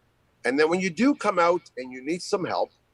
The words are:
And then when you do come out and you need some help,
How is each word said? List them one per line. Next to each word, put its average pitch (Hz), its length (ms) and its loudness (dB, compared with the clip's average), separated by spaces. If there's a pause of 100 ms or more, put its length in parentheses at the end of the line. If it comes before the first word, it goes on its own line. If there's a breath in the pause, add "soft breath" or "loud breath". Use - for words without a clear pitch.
(460)
And 127 120 0
then 156 120 4
when 180 100 2
you 185 100 -2
do 214 240 2
come 208 260 -2
out 175 220 4 (160)
and 127 140 -10
you 127 140 -14
need 170 160 -4
some 185 240 -2
help, 95 260 -2 (220)